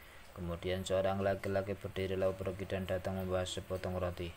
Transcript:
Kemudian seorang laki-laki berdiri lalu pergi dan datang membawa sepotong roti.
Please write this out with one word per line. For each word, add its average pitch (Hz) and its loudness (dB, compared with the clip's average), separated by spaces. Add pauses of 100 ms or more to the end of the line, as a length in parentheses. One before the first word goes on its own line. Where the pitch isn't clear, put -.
(360)
Kemudian 92 -2
seorang 95 4
laki-laki 98 2
berdiri 95 -2
lalu 95 4
pergi 95 -2
dan 92 0
datang 92 0
membawa 92 2
sepotong 92 -2
roti. 87 -2